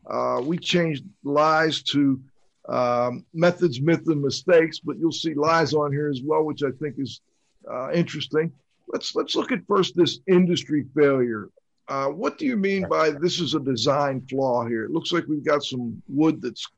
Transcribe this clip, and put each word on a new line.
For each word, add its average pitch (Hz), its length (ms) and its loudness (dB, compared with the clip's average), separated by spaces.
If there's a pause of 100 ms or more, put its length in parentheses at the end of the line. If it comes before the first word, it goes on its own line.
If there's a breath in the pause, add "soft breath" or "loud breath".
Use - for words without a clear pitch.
Uh, 123 360 -2
we 165 120 -2
changed 165 460 0 (220)
lies 156 580 2
to, 139 380 2 (480)
um, 123 680 0
methods, 170 460 2
myth, 156 260 2
and 151 160 0
mistakes, 160 560 2
but 147 200 -8
you'll 160 120 2
see 156 240 -4
lies 151 400 2
on 147 160 2
here 147 180 -2
as 135 140 -4
well, 156 220 0
which 147 180 -4
I 139 80 0 (100)
think 151 180 -6
is, 131 240 -8 (460)
uh, 127 220 -8
interesting. 165 640 -2 (360)
Let's, - 280 -6
let's - 180 -4
look - 160 -2
at 240 160 -2
first 190 300 0
this 170 320 2
industry 170 560 2 (100)
failure. 127 540 2 (400)
Uh, 139 180 -4
what 175 320 -4
do 330 80 -2
you 254 100 0
mean 196 320 0
by 160 220 2
this 160 300 -2
is 151 140 -2
a 156 60 0
design 135 680 0
flaw 131 340 0
here? 113 200 -4
It 123 80 -8
looks 160 180 -4
like 170 160 -2
we've 147 180 -4
got 147 200 0
some 120 440 -8
wood 147 320 2
that's - 380 -10